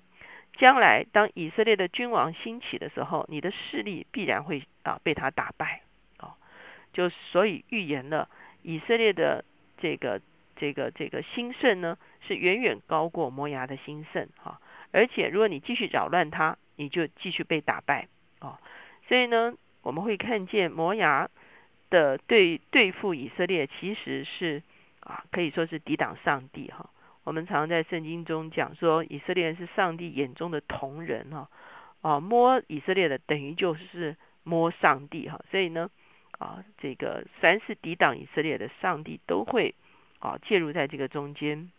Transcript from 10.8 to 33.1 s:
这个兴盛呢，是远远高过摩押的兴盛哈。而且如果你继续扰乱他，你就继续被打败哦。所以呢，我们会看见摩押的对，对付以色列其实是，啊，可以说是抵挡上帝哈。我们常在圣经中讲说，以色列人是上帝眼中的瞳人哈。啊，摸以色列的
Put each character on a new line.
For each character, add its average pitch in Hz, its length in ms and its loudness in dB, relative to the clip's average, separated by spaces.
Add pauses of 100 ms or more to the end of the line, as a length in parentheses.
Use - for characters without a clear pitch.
这 143 180 -8
个 135 140 -6
兴 247 300 -8
盛 214 280 2
呢， 170 160 -4 (300)
是 202 80 -4
远 185 260 2
远 160 260 2
高 160 220 0
过 160 220 -2
摩 139 180 -6
押 131 180 -6
的 135 100 -8
兴 151 360 -12
盛 - 240 -6
哈。 - 240 -16 (320)
而 202 140 6
且 165 220 -2
如 160 100 -2
果 220 80 6
你 160 140 -2
继 240 140 -4
续 226 180 -2
扰 - 160 0
乱 170 220 2
他， 160 260 0 (200)
你 147 120 -8
就 165 180 0
继 - 240 -10
续 156 140 -4
被 160 160 0
打 - 200 -2
败 - 280 -2 (320)
哦。 - 180 -14 (500)
所 247 80 4
以 254 100 4
呢， 233 280 2 (280)
我 123 100 -6
们 160 100 -4
会 214 140 -2
看 208 300 -2
见 180 260 0
摩 165 220 0
押 165 340 2 (640)
的 147 280 6
对， 180 420 4 (100)
对 233 220 6
付 196 220 -2
以 131 220 -8
色 180 100 0
列 170 200 0
其 185 280 -8
实 135 300 -6
是， 160 380 -6 (380)
啊， - 300 -12
可 - 100 -2
以 165 100 0
说 165 160 -2
是 160 120 -6
抵 151 180 -4
挡 123 280 -2
上 135 280 0
帝 - 180 -12
哈。 - 200 -16 (340)
我 147 80 -4
们 160 140 -4
常 156 220 0
在 165 140 2
圣 160 220 -6
经 165 200 -8
中 160 260 -6
讲 151 240 -4
说， 165 300 2
以 143 140 -10
色 185 140 -4
列 180 140 0
人 160 100 -4
是 175 100 -10 (100)
上 180 200 2
帝 170 140 -8
眼 131 240 -4
中 170 160 -8
的 151 120 -4
瞳 143 400 -10
人 135 280 -8
哈。 143 180 -12 (520)
啊， 147 200 2
摸 240 480 6
以 151 120 -6
色 185 120 0
列 185 160 4
的 131 100 -2